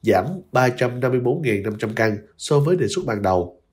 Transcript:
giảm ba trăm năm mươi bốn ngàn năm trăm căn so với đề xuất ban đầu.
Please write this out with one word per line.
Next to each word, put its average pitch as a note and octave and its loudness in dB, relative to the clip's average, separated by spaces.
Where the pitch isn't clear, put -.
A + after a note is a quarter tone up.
giảm G2 4
ba B2+ 4
trăm B2 -2
năm B2+ 0
mươi B2+ 2
bốn B2+ 0
ngàn G#2+ 0
năm G#2+ -4
trăm G#2+ -4
căn A2 0
so D3 2
với E3 2
đề C#3+ -2
xuất - -4
ban G#2+ -4
đầu. F#2 0